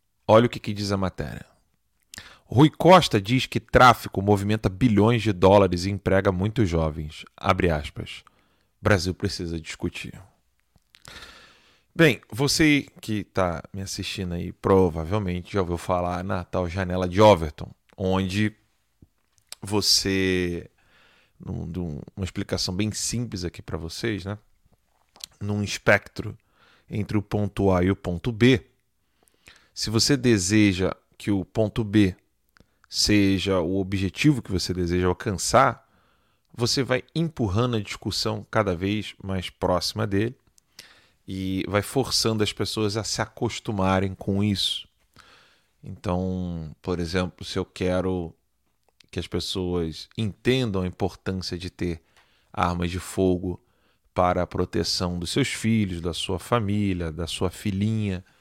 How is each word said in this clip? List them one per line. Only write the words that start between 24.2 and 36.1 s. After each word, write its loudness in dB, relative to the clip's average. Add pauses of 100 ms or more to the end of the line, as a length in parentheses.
né? -8 (1000)
Num -2
espectro 0 (520)
entre -4
o 0
ponto -2
A 2
e 2
o 2
ponto -6
B, 2 (1080)
se -6
você 2
deseja 4 (260)
que -4
o 0
ponto -2
B 4 (760)
seja 2
o -2
objetivo 0
que -10
você -2
deseja 0
alcançar, 0 (640)